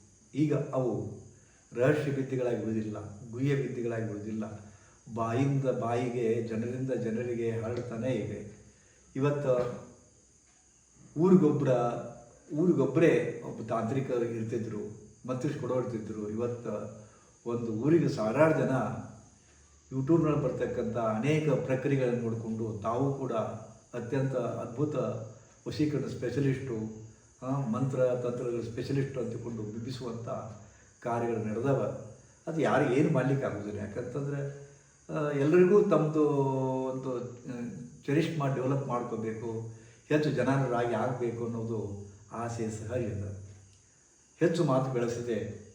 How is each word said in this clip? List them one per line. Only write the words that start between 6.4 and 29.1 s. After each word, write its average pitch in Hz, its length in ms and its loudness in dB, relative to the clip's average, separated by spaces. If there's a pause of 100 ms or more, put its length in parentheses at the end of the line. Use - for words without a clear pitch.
ಜನರಿಂದ 123 480 -4
ಜನರಿಗೆ 113 600 -2
ಹರಡ್ತಾನೆ 113 600 -4
ಇವೆ. - 540 -6 (500)
ಇವತ್ತು 131 760 0 (1300)
ಊರಿಗೊಬ್ರ, 151 520 6 (840)
ಊರಿಗೊಬ್ಬರೇ 147 920 4
ಒಬ್ಬ - 220 -10
ತಾಂತ್ರಿಕರು 120 580 0
ಇರ್ತಿದ್ರು, 110 840 -6 (180)
ಮಂತ್ರಿಸ್ 127 300 -4
ಕೊಡೋರು 120 360 -2
ಇರ್ತಿದ್ರು. 104 360 -6
ಇವತ್ತು 113 720 -4 (460)
ಒಂದು 117 260 -2
ಊರಿಗೆ 139 380 4
ಸಾವಿರಾರು 135 500 4
ಜನ 127 120 2 (1300)
YouTube-ನಲ್ಲಿ 147 460 2
ಬರ್ತಕ್ಕಂಥ 117 540 -2
ಅನೇಕ 135 520 2
ಪ್ರಕ್ರಿಯೆಗಳನ್ನು 127 720 2
ನೋಡಿಕೊಂಡು 110 600 -4
ತಾವು 123 320 0
ಕೂಡ 131 180 -4 (600)
ಅತ್ಯಂತ 131 420 0
ಅದ್ಭುತ 117 600 -2 (720)
ವಶೀಕರಣ 135 400 0
ಸ್ಪೆಷಲಿಸ್ಟು, 120 1000 -2 (400)
ಆ, 135 220 -2
ಮಂತ್ರ 131 300 0
ತಂತ್ರದ 120 720 0
ಸ್ಪೆಷಲಿಸ್ಟು 131 480 -2